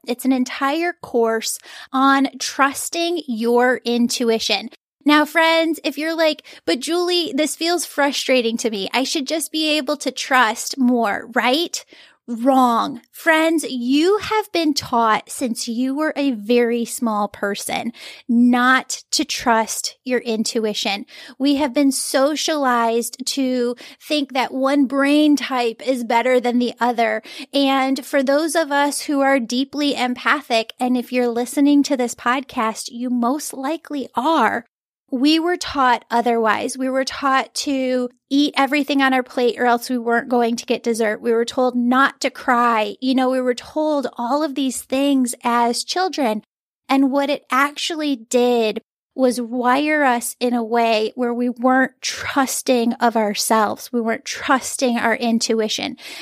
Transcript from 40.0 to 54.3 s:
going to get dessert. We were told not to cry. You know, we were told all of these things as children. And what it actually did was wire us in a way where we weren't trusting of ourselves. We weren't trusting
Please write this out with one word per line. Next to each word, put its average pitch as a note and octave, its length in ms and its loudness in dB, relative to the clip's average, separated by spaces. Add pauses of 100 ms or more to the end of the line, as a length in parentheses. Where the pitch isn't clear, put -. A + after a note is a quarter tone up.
going A#3+ 260 2
to A#3 100 -8
get A#3+ 180 -4
dessert. A3 380 -2
We A#3 120 0
were A#3 100 2
told B3 320 -2
not B3+ 460 2
to B3+ 80 -2
cry. A#3 720 0
You B3+ 120 0
know, B3+ 160 2
we C4 120 0
were B3 120 0
told D4+ 540 -2 (100)
all B3 240 -2
of D4 140 -4
these C4+ 260 -2
things C4+ 600 0
as A#3+ 400 0
children. C#4 640 -2 (420)
And C4+ 240 4
what C#4 180 0
it C#4+ 220 -4
actually D4 640 -2
did A#3 680 0 (320)
was B3 280 2
wire C4 640 0
us A#3+ 340 0
in B3 140 0
a A#3+ 100 0
way A3+ 520 2
where A#3+ 180 -2
we B3 160 -2
weren't B3+ 500 2
trusting - 920 0
of A#3 240 0
ourselves. G#3+ 760 0
We A#3+ 80 -2
weren't A3+ 240 -2
trusting - 760 -2